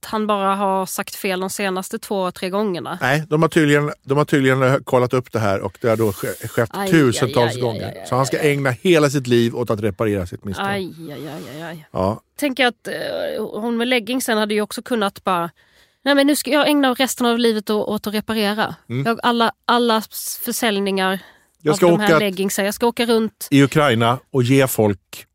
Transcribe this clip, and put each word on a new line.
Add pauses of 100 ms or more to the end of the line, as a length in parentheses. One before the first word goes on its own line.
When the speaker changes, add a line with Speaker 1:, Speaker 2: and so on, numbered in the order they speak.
Speaker 1:
han
bara
har
sagt
fel
de
senaste
två,
tre
gångerna.
Speaker 2:
Nej,
de
har
tydligen, (100)
de
har
tydligen
kollat
upp
det
här
och
det
har
då
ske-,
skett
Speaker 1:
Aj,
Speaker 2:
tusentals
Speaker 1:
aj,
aj,
Speaker 2:
gånger.
Speaker 1:
aj,
aj,
Speaker 2:
Så
han
ska
Speaker 1:
aj,
aj.
Speaker 2:
ägna
hela
sitt
liv
åt
att
reparera
sitt
misstag.
Speaker 1:
Aj,
aj, (160)
aj, (140)
aj,
aj.
Speaker 2:
Ja. (180)
Speaker 1:
Tänker
att,
eh,
hon
med
leggingsen
hade
ju
också
kunnat
bara, (540)
"Nej,
men
nu
ska
jag
ägna
resten
av
livet
å-, (100)
åt
att
reparera. (140)
Speaker 2:
Mm.
Speaker 1:
Jag,
alla, (120)
alla
s-,
försäljningar (440)
Speaker 2:
Jag
ska
Speaker 1:
av
de
här
Speaker 2:
åka
Speaker 1:
leggingsen.
Jag
ska
åka
runt."
Speaker 2:
i
Ukraina (140)
och
ge
folk